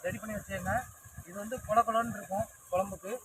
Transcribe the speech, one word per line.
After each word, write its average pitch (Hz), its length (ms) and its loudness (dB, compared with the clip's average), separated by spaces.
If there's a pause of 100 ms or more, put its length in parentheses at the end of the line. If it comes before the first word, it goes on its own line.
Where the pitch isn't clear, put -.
ரெடி 226 180 0
பண்ணி 214 140 -6
வச்சுக்கோங்க. 190 360 -2 (560)
இது 180 160 -10
வந்து 226 140 -4 (100)
கொல 214 200 8
கொலன்னு 233 320 2
இருக்கும் 196 280 -2 (240)
குழம்புக்கு. 190 400 0 (140)